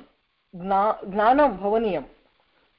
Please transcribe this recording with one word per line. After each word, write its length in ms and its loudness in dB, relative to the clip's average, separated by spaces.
ज्ञा-, 500 -2
ज्ञानं 520 2
भवनीयम्। 460 -2